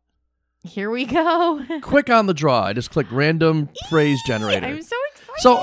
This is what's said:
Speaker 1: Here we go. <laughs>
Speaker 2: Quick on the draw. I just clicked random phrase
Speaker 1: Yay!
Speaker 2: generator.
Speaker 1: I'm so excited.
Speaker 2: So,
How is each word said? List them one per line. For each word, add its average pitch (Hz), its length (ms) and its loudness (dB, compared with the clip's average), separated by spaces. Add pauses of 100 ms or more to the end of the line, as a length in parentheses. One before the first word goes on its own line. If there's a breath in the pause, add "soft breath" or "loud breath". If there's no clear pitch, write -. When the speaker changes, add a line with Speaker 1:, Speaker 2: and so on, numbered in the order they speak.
(640)
Speaker 1:
Here 196 260 -8
we 247 160 -2
go. 330 580 0 (100)
<laughs> 302 80 -8
Speaker 2:
Quick 277 280 0
on 226 160 4
the 190 80 0
draw. 139 300 2
I 95 100 -2
just 117 160 -6
clicked 123 220 -2
random 156 580 2 (180)
phrase 147 400 2
Speaker 1:
Yay! 127 60 -2
Speaker 2:
generator. 104 320 -2
Speaker 1:
I'm 302 160 -8
so 466 140 -8 (160)
excited. - 300 -16
Speaker 2:
So, 247 220 6